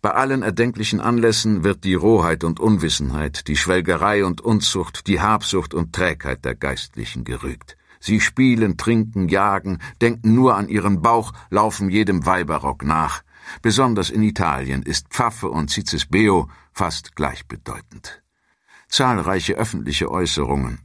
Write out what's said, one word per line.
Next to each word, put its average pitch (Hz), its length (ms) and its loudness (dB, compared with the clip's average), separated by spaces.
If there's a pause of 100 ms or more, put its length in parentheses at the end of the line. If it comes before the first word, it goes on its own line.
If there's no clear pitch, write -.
Bei 107 120 0
allen 135 300 0
erdenklichen 110 580 -2
Anlässen 110 640 2
wird 98 200 0
die 95 100 2
Rohheit 85 500 4
und 82 160 -2
Unwissenheit, 76 880 0
die 76 80 0
Schwelgerei 92 680 2
und 90 160 -2
Unzucht, 101 640 -2
die 92 140 2
Habsucht 101 540 0
und 85 180 -2
Trägheit 80 520 -4
der 62 100 -4
Geistlichen 60 720 -8
gerügt. 62 520 -10 (240)
Sie 104 200 0
spielen, 113 560 2
trinken, 110 520 0
jagen, 98 520 0 (200)
denken 113 340 2
nur 123 220 6
an 196 120 -2
ihren 98 340 0
Bauch, 117 300 2 (180)
laufen 101 400 0
jedem 95 360 2
Weiberrock 78 580 -2
nach. 78 380 0 (400)
Besonders 113 480 2
in 107 120 0
Italien 69 600 -2
ist - 260 -6
Pfaffe 113 400 -4
und 71 220 -4
Cicisbeo 87 760 2 (240)
fast - 440 -6
gleichbedeutend. - 1080 -10 (680)
Zahlreiche 95 640 0
öffentliche 73 560 -4
Äußerungen, 71 760 -2